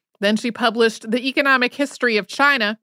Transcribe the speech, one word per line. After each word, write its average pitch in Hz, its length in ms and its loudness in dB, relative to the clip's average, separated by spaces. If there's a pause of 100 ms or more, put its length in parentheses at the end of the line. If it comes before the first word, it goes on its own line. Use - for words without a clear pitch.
(200)
Then 208 160 2
she 233 140 -4
published 226 600 0
The 247 180 -2
Economic 262 460 0
History 247 420 -2
of 202 100 -2
China 254 560 0